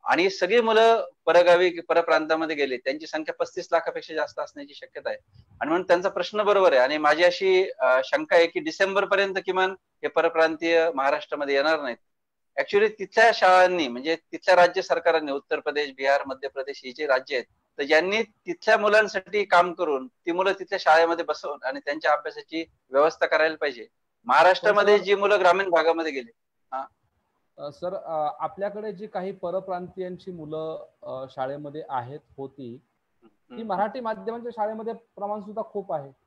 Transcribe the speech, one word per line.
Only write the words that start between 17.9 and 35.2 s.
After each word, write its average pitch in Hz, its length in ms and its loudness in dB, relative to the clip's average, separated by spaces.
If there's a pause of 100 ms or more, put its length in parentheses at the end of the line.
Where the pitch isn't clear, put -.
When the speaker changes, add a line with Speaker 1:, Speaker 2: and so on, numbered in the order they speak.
Speaker 1:
तिथल्या - 540 -2
मुलांसाठी 208 680 0
काम 180 300 2
करून 147 340 -4
ती - 240 -8
मुलं 190 200 0
तिथल्या 190 280 -6
शाळेमध्ये 165 460 4
बसवून 147 380 -8
आणि 139 160 -6
त्यांच्या 156 320 -4
अभ्यासाची 151 540 -6 (240)
व्यवस्था 151 360 0
करायला 156 300 0
पाहिजे. 127 320 -6 (380)
महाराष्ट्रामध्ये 185 680 4
Speaker 2:
पण 208 60 6
सर 180 60 -4
Speaker 1:
जी 202 100 2
मुलं 202 240 2
ग्रामीण 185 300 4
भागामध्ये 165 420 0
गेली. 127 200 -10 (400)
हा. 131 140 -8 (720)
Speaker 2:
अ, 147 140 -12
सर, 175 220 -10
अ, 156 500 -6
आपल्याकडे 208 480 -8
जी 202 160 -14
काही 190 240 -8
परप्रांतीयांची 185 1000 -10
मुलं, 156 540 -10 (180)
अ, 131 260 -10
शाळेमध्ये 143 600 -10
आहेत, 135 300 -10 (180)
होती, 135 400 -14 (460)
ती - 320 -20
Speaker 1:
हम्म. 226 120 -10
Speaker 2:
मराठी 208 320 -4
माध्यमांच्या 226 560 -8
शाळेमध्ये 220 380 -6
प्रमाण 202 480 -10